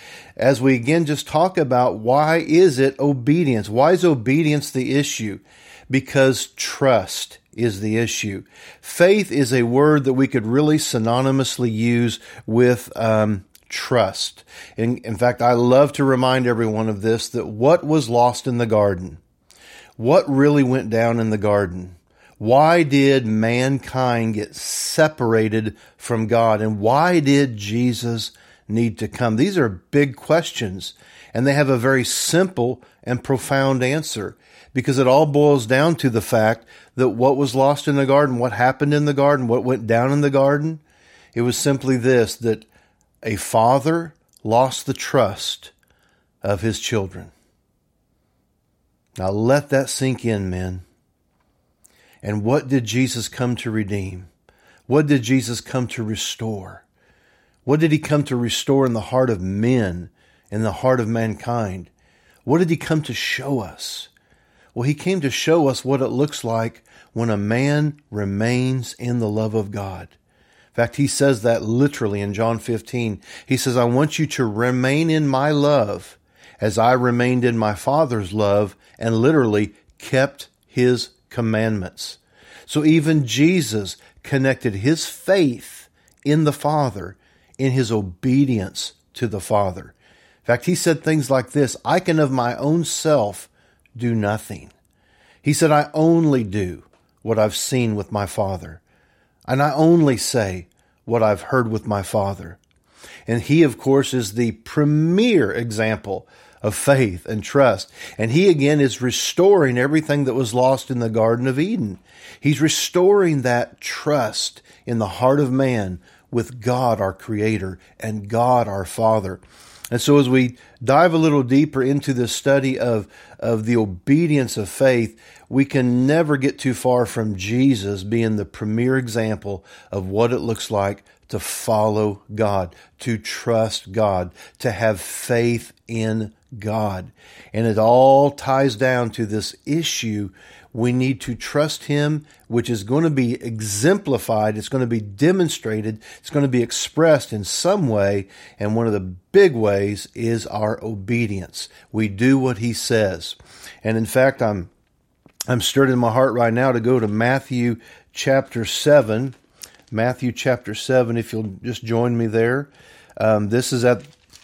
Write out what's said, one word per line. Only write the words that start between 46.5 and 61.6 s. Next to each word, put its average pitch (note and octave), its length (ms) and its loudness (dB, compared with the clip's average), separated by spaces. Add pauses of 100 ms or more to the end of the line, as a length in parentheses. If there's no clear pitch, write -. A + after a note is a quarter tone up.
his A2 180 -2
children. - 520 -6 (1900)
Now F#2 100 -4
let A#2 400 0
that C3+ 220 0
sink C3 340 -4
in, G#2 240 -2
men. F#2 380 -8 (1400)
And G#2 220 -4
what B2+ 240 0
did C3 160 0
Jesus A#2 460 -2
come B2 260 -4
to A#2 140 -8
redeem? F#2+ 580 -6 (580)
What D3 200 2
did C#3+ 160 2
Jesus A#2 400 -2
come B2+ 240 -4
to A#2 160 -10
restore? G#2+ 840 -8 (800)
What D3 160 2
did D#3+ 120 2
he D#3 60 2
come D3+ 260 0
to C3 120 -2
restore B2 480 0
in B2 80 0
the A2+ 80 -4
heart B2+ 300 0
of G2 100 -2
men, G2 720 -2 (400)
in G#2+ 100 -4
the A2 100 -2
heart C3 300 0
of A2 80 -4
mankind? A2 800 -4 (560)